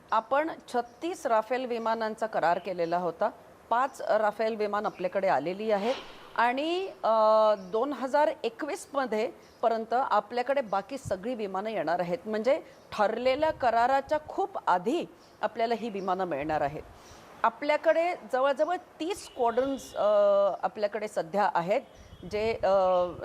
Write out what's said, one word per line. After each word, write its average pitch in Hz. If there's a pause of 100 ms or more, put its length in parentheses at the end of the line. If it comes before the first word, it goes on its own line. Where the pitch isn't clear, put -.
(120)
आपण 269 (240)
छत्तीस 269
राफेल 247
विमानांचा 226
करार 175
केलेला 175
होता, 180 (400)
पाच 254
राफेल 214
विमान 208
आपल्याकडे 190
आलेली 185
आहे 208 (420)
आणि, 302 (160)
अ, 214 (480)
दोन 220
हजार 269 (120)
एकवीस 294
मध्ये 254 (300)
पर्यंत 226
आपल्याकडे 247
बाकी 202
सगळी 214
विमानं 208
येणार 175
आहेत. 175
म्हणजे 220 (280)
ठरलेल्या 254
कराराच्या 262 (100)
खूप -
आधी 190 (360)
आपल्याला 226
ही 214
विमानं 190
मिळणार 151
आहेत. 143 (600)
आपल्याकडे 302 (180)
जवळजवळ 277
तीस -
स्क्वॉड्रन्स, 247
अ, 196 (580)
आपल्याकडे 208
सध्या 180
आहेत, 180 (500)
जे, 214
अ, 190 (540)